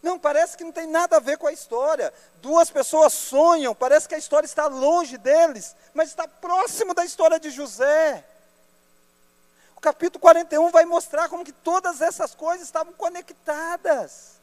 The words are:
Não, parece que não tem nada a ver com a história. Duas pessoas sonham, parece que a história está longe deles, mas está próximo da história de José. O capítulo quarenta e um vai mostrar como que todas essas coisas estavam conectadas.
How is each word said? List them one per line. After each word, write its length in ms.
Não, 160
parece 380
que 80
não 80
tem 160
nada 300
a 20
ver 180
com 80
a 60
história. 640
Duas 300
pessoas 400
sonham, 640
parece 320
que 80
a 20
história 280
está 200
longe 520
deles, 580
mas 160
está 160
próximo 680
da 100
história 340
de 140
José. 760
O 60
capítulo 400
quarenta 340
e 20
um 140
vai 140
mostrar 420
como 160
que 80
todas 500
essas 320
coisas 320
estavam 280
conectadas. 1400